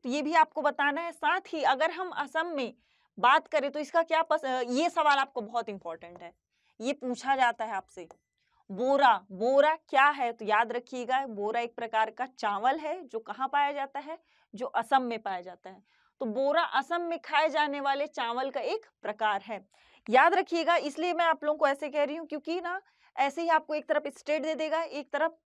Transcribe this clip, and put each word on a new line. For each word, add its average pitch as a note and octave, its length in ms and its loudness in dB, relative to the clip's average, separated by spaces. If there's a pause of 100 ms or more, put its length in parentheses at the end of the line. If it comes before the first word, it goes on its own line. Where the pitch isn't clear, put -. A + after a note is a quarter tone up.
तो B3+ 60 -6
ये C#4+ 120 -2
भी D4+ 120 -2
आपको D#4 280 2
बताना C#4+ 400 0
है। E4+ 100 -8
साथ E4 360 -2
ही D#4+ 160 -6
अगर C#4 280 2
हम F4+ 180 -6
असम D#4+ 380 -4
में C#4 260 -6 (440)
बात C4 300 4
करें C#4+ 240 0
तो D4 80 -6
इसका D#4+ 240 0
क्या D#4+ 180 0
पस-, - 240 0
अ, B3+ 220 -2
ये C#4 220 2
सवाल D4+ 280 4
आपको C4+ 240 -2
बहुत A3 280 -6
इंपॉर्टेंट F3 520 -14
है, E3+ 120 -18 (460)
ये B3 140 -2
पूछा B3+ 420 -2
जाता A#3+ 300 2
है A3 80 -8
आपसे, F#3 340 -10 (600)
बोरा, B3+ 440 4 (180)
बोरा C4+ 440 4 (140)
क्या C#4 200 6
है? C4+ 220 -2
तो A3+ 140 -10
याद G#3+ 260 2
रखिएगा, B3 560 -4
बोरा G#3+ 320 -4
एक A#3 160 -6
प्रकार A3+ 340 -2
का A3 180 -8
चावल A3 500 0
है D#4 300 -6
जो A3+ 120 -8
कहाँ A3+ 280 -6
पाया C#4+ 240 0
जाता C#4 280 -8
है, D4+ 180 -12 (360)
जो A#3 120 -8
असम B3 360 2
में A#3 180 -4
पाया F#3+ 220 -6
जाता F3+ 280 -16
है। F#3+ 140 -20 (380)
तो C4+ 40 -4
बोरा C4+ 360 2
असम D#4+ 400 0
में E4+ 180 -4
खाए D#4 300 2
जाने C#4+ 320 0
वाले C#4 260 -2
चावल B3+ 420 -4
का C4 120 -4
एक F#4 240 -4 (160)
प्रकार G#3 400 -2
है, G#3+ 240 -12 (420)
याद C4+ 260 8
रखिएगा। E4+ 420 2
इसलिए D#4 380 -2
मैं E4+ 120 0
आप D#4 180 0
लोगों D4+ 160 0
को D4+ 80 4
ऐसे C#4 220 -2
कह D4 140 0
रही C#4+ 120 -4
हूँ E4 120 -10
क्योंकि D#4+ 340 -6
ना F4+ 200 -6 (340)
ऐसे C#4 260 -2
ही E4 80 -2
आपको D#4 260 2
एक D4+ 100 -4
तरफ D4+ 220 -2 (100)
स्टेट D4+ 240 -2
दे D#4 140 -2
देगा, D#4 260 -2
एक D4 300 -8
तरफ D#4+ 340 -2